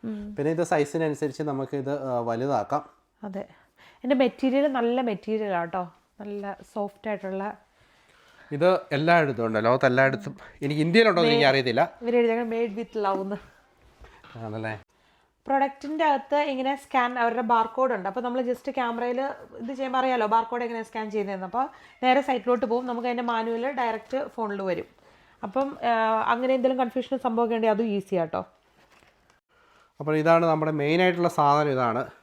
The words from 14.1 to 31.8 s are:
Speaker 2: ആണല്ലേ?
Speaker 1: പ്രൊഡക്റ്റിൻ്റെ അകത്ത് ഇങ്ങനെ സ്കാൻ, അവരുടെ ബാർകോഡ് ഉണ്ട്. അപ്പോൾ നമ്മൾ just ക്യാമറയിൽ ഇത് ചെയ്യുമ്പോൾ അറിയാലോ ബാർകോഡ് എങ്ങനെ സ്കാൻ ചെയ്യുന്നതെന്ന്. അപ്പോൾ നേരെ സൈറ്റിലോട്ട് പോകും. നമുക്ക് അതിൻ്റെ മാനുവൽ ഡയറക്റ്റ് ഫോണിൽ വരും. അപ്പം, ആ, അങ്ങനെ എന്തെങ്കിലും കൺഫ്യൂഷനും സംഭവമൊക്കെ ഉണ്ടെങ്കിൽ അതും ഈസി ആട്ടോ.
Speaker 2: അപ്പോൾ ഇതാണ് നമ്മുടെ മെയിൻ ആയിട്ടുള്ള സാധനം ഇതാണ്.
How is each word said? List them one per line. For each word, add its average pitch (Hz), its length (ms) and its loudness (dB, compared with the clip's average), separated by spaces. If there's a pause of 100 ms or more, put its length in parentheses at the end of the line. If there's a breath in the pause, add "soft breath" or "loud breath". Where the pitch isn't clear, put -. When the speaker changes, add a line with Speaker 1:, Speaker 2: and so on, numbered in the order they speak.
Speaker 2:
ആണല്ലേ? 110 360 -8 (760)
Speaker 1:
പ്രൊഡക്റ്റിൻ്റെ 277 580 -2
അകത്ത് 277 300 0
ഇങ്ങനെ 277 400 0
സ്കാൻ, 254 440 -2
അവരുടെ 233 220 0
ബാർകോഡ് 233 520 2
ഉണ്ട്. 196 160 -4
അപ്പോൾ 240 120 -6
നമ്മൾ 247 200 -4
just 240 260 -4 (100)
ക്യാമറയിൽ 240 440 -2 (400)
ഇത് 233 120 -8
ചെയ്യുമ്പോൾ 262 260 -2
അറിയാലോ 254 360 0
ബാർകോഡ് 226 320 0
എങ്ങനെ 226 160 -6
സ്കാൻ 220 280 -8
ചെയ്യുന്നതെന്ന്. 196 340 -4
അപ്പോൾ 233 200 -2 (380 loud breath)
നേരെ 254 180 4
സൈറ്റിലോട്ട് 247 440 0
പോകും. 240 220 -2
നമുക്ക് 240 240 -4
അതിൻ്റെ 240 200 -4
മാനുവൽ 226 340 -2 (140)
ഡയറക്റ്റ് 226 400 -4 (160)
ഫോണിൽ 202 260 -4
വരും. 185 240 -2 (580 soft breath)
അപ്പം, 269 340 -2 (120)
ആ, 240 40 4 (400)
അങ്ങനെ 254 200 0
എന്തെങ്കിലും 262 300 2
കൺഫ്യൂഷനും 247 420 -4
സംഭവമൊക്കെ 233 300 0
ഉണ്ടെങ്കിൽ 220 200 2
അതും 226 220 -2
ഈസി 190 180 -4
ആട്ടോ. 170 300 -2 (1500 soft breath)
Speaker 2:
അപ്പോൾ 156 180 0
ഇതാണ് 165 280 6
നമ്മുടെ 156 260 2
മെയിൻ 151 300 2
ആയിട്ടുള്ള 175 280 4 (100)
സാധനം 147 320 4
ഇതാണ്. 123 320 0 (200)